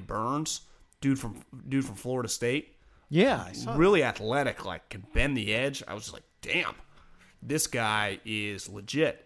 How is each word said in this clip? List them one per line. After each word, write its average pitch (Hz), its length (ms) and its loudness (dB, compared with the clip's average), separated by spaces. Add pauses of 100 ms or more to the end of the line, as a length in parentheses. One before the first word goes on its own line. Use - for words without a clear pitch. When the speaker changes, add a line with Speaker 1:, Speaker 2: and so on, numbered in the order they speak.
Speaker 1:
Burns, 127 540 -2 (400)
dude 135 180 2
from, 107 240 -8 (240)
dude 135 160 0
from 110 120 -10
Florida 123 340 -2
State. 127 480 -2 (320)
Speaker 2:
Yeah, 170 360 4
I 92 60 -12
saw - 220 -6
that. - 40 -2
Speaker 1:
Really 175 260 8
athletic, 120 600 0
like, - 240 -10
can 98 260 -14
bend 131 220 4
the 107 180 0
edge. 135 320 0
I 98 100 -8
was 110 80 -10
just - 100 -10
like, - 100 -16 (180)
"Damn, - 340 -2 (680)
this 117 240 0
guy 107 560 0
is 104 460 -4
legit." 104 560 -2